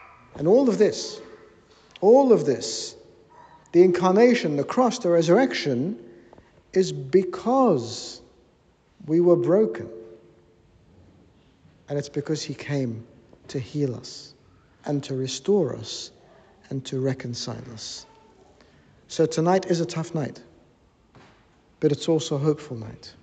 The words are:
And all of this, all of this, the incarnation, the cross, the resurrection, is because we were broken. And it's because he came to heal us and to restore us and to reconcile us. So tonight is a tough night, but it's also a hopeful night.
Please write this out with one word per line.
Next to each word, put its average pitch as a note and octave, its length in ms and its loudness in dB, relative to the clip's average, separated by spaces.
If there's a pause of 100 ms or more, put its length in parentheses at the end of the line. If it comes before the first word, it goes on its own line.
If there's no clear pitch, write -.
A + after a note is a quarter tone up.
(360)
And D3 100 -4
all B3 220 4
of F#3+ 100 0
this, - 420 0 (800)
all B3 320 6
of D#3 140 2
this, - 480 -6 (800)
the F3 100 8
incarnation, F#3 760 4
the C#3 80 -2
cross, B3 360 0
the F3 100 0
resurrection, E3+ 880 2 (720)
is F#3 200 2
because F3 1300 0 (840)
we D#3 140 2
were F3 160 6
broken. E3+ 520 0 (2000)
And D3 100 -4
it's C#3+ 100 -8
because D3+ 340 -6
he - 100 -10
came B2+ 540 -6 (420)
to C#3+ 100 -8
heal C3+ 360 -4
us - 400 -18 (500)
and C#3+ 200 -4
to C#3 100 -8
restore C3 600 -2
us - 360 -14 (580)
and C3+ 160 -6
to C3 160 -6
reconcile A#2+ 640 -6 (100)
us. - 320 -16 (1040)
So - 160 0
tonight E3+ 420 0
is E3+ 140 0
a D#3+ 60 -2
tough D#3+ 280 -8
night, D3 280 -6 (1400)
but D3 120 2
it's D3 180 -4
also D#3 240 -2
a C#3+ 40 -2
hopeful D3 380 -2
night. - 460 -16